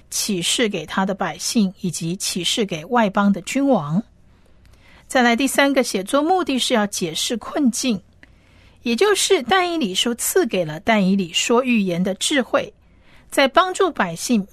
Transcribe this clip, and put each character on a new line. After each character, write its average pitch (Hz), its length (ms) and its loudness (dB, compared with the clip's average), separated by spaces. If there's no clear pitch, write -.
启 180 320 -2
示 226 260 0
给 180 160 -6
他 190 220 -2
的 196 80 -4
百 185 240 -6
姓， 196 420 0
以 185 100 -4
及 165 260 -6
启 - 260 -6
示 196 240 0
给 160 200 -8
外 233 220 2
邦 202 240 2
的 185 100 -2
君 277 240 -2
王。 175 360 2
再 262 160 2
来， 240 120 4
第 240 120 0
三 277 260 2
个 269 100 2
写 196 200 -4
作 269 180 0
目 349 220 2
的 269 160 -2
是 254 160 -2
要 208 140 2
解 165 260 -6
释 240 220 -4
困 262 340 -2
境， 214 280 -2
也 233 140 -2
就 415 180 4
是 - 300 2
但 359 280 0
以 330 60 -4
理 196 160 -2
书 233 220 0
赐 - 280 0
给 190 200 -2
了 151 160 -8
但 208 280 2
以 190 80 4
理 185 160 -2
说 240 320 2
预 240 160 2
言 180 220 0
的 196 140 0
智 285 260 0
慧， - 280 -2
在 277 180 4
帮 370 240 2
助 370 180 2
百 180 240 -2
姓 202 380 0